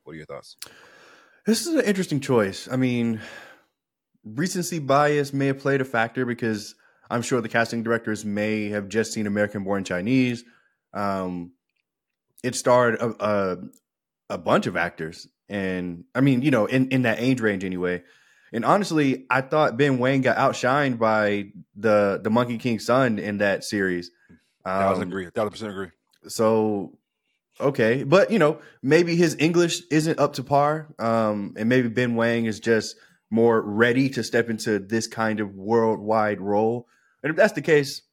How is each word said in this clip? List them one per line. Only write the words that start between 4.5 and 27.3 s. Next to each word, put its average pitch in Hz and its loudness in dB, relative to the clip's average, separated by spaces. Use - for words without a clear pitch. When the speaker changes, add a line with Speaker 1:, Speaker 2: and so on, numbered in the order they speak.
Speaker 2:
bias 143 2
may 139 0
have 135 -2
played 139 0
a - 0
factor 123 -2
because 113 -4
I'm 120 -2
sure 120 0
the 110 -8
casting 117 0
directors 110 -2
may 104 -2
have 104 -6
just 107 -2
seen 107 -4
American 104 -2
Born 95 -4
Chinese. 120 0
Um, 92 -4
it 123 -4
starred 123 4
a, 117 -2
a, 101 0
a 98 -6
bunch 113 0
of 92 -4
actors, 82 -6
and 92 -6
I 127 0
mean, 135 4
you 147 2
know, 113 2
in, 131 0
in 131 0
that 113 0
age 123 0
range 101 0
anyway. 90 -4
And 117 -4
honestly, 151 2
I 131 2
thought 139 0
Ben 135 2
Wang 131 2
got 123 2
outshined 131 0
by 104 0
the, 104 2
the 107 -2
Monkey 120 0
King's 113 -4
son 120 2
in 101 -4
that 98 0
series. 92 -2
Speaker 1:
Thousand 95 0
Speaker 2:
Um, 90 -8
Speaker 1:
agree. 92 -8
Thousand 107 -2
percent 107 -12
agree. 95 -10
Speaker 2:
So, 110 0